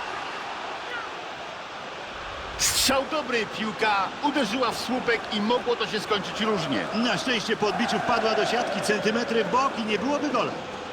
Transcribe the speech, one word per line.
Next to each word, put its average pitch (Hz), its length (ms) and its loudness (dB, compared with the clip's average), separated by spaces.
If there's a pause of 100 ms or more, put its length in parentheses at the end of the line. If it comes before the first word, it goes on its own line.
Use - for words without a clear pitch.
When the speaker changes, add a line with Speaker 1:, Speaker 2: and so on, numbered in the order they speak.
(2500)
Speaker 1:
Strzał - 540 4
dobry, 240 340 0
piłka 214 500 0 (280)
uderzyła 262 480 2
w - 60 -4
słupek 226 440 2 (120)
i 208 80 0
mogło 240 340 2
to 220 120 0
się 208 120 -2
skończyć - 420 0
różnie. 156 520 2
Speaker 2:
Na 220 240 2
szczęście 226 400 0
po 214 100 2
odbiciu 208 320 2
wpadła 220 360 2
do 208 100 2
siatki, 220 360 0
centymetry 220 640 2
w 175 80 -4
bok 262 280 2
i 220 60 -4
nie 208 140 0
byłoby 285 300 0
gola. 202 220 0 (420)